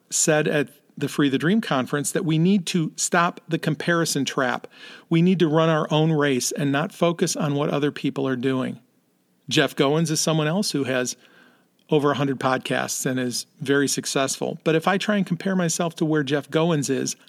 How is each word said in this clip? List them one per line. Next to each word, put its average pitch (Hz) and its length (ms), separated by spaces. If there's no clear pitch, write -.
said 151 360
at 156 220
the 139 100
Free 143 220
the 131 80
Dream 180 240
conference 139 500
that - 140
we 156 100
need 180 300
to 165 300
stop 175 520
the 156 100
comparison 156 680
trap. 123 400
We 165 140
need 180 160
to 165 100
run 160 220
our 156 200
own 156 220
race 143 400
and 143 180
not 139 220
focus 170 420
on 147 200
what 143 160
other 147 200
people 135 380
are 131 80
doing. 127 440
Jeff 135 260
Goins 151 360
is 156 100
someone 160 260
else 180 260
who 139 120
has 127 320
over 147 220
a 135 60
hundred 135 220
podcasts 127 680
and 127 120
is 123 280
very 139 280
successful. 135 720
But 160 120
if 160 120
I 190 120
try 208 180
and 190 100
compare 190 300
myself 170 400
to 175 80
where 156 180
Jeff 139 280
Goins 160 400
is, 131 260